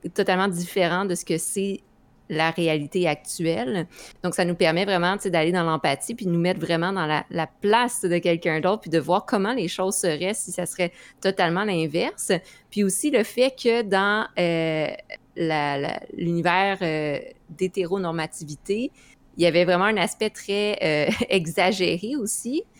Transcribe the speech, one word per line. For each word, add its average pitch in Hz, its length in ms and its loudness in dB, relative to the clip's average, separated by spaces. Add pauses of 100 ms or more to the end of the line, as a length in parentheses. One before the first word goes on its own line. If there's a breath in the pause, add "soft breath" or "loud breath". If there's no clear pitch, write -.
(140)
totalement 190 340 2
différent 175 560 0
de 180 120 -2
ce - 100 -8
que 165 120 0
c'est 196 440 -4 (480)
la 160 220 0
réalité 160 580 0
actuelle. 175 800 -2 (360 loud breath)
Donc, 180 120 -2
ça 185 100 2
nous 175 100 0
permet 170 300 2
vraiment, 185 320 2
tu - 60 -10
sais, 196 80 -2
d'aller 165 200 2
dans 180 140 2
l'empathie 160 500 0
puis 226 100 -10
de 180 60 2
nous 170 80 2
mettre 180 220 0
vraiment 170 320 0
dans 185 120 -2
la, 151 240 0
la 165 160 -2
place 226 580 0
de 175 160 2
quelqu'un 170 420 0
d'autre 190 220 0
puis 170 60 -12
de 160 100 2
voir 165 260 0
comment 202 260 0
les 240 160 -2
choses 190 300 -2
seraient 180 360 0
si - 200 -6
ça 180 120 -4
serait 170 280 -4 (260 loud breath)
totalement 185 460 0
l'inverse. 180 640 -2 (380 loud breath)
Puis 208 160 2
aussi 196 260 0
le 233 120 4
fait 262 380 0
que 233 200 2
dans, 202 460 2 (120)
euh, 165 480 0 (480)
la, 147 420 0
la, 143 220 -4 (160)
l'univers, 175 680 2
euh, 156 340 -2 (320)
d'hétéronormativité, 175 1400 -4 (440 soft breath)
il 165 80 2
y - 20 6
avait 170 200 6
vraiment 180 200 4
un 214 120 2
aspect 208 320 -2
très, 208 520 -2
euh, 151 380 2
<laughs> 233 100 -2
exagéré 185 840 0
aussi, 262 480 -4 (160 soft breath)